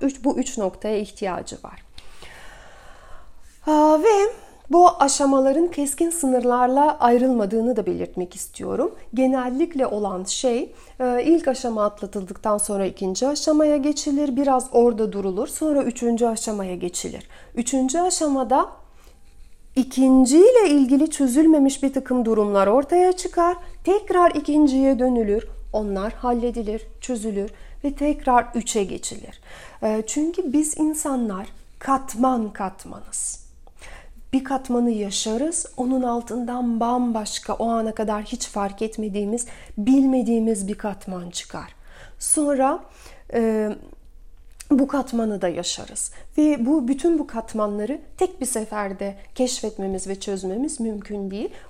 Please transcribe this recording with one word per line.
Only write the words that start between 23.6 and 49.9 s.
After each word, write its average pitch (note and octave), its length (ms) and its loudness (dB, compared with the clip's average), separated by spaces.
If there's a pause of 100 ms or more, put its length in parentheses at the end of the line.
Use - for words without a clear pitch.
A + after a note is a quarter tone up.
tekrar F4+ 480 4
ikinciye C4+ 680 4
dönülür, A#3 480 0 (260)
onlar G#3 400 -4
halledilir, A#3+ 720 -4 (140)
çözülür G#3 500 -4 (320)
ve C#4+ 120 -4
tekrar C4 600 2
üçe A3+ 280 -2
geçilir. - 580 -10 (420)
E, G#3+ 240 0
çünkü D#4+ 460 -2
biz D4+ 240 0
insanlar C4 680 -2 (320)
katman B3+ 760 0
katmanız. - 920 -10 (880)
Bir C4 80 0
katmanı B3+ 480 -2
yaşarız, A3 720 -4 (120)
onun B3+ 240 0
altından A#3+ 760 -4
bambaşka, A#3 760 -2
o A3+ 160 -2
ana A3 260 -2
kadar G#3+ 280 -4
hiç - 240 -8
fark G3+ 340 -6
etmediğimiz, G#3+ 640 -4 (300)
bilmediğimiz A3+ 880 2
bir G#3 80 -6
katman F#3+ 540 -10
çıkar. - 460 -12 (440)
Sonra, C#4+ 600 0 (540)
e, A3 360 0 (1000)
bu C4+ 160 4
katmanı A3+ 540 -2
da F#3+ 60 -2
yaşarız. - 640 -6 (260)
Ve D4 280 4
bu, C#4 220 2
bütün D4+ 320 2
bu - 80 -4
katmanları G#3+ 760 -4 (160)
tek F#4 240 -2
bir B3+ 40 -4
seferde G3+ 680 -6 (200)
keşfetmemiz G3 720 -4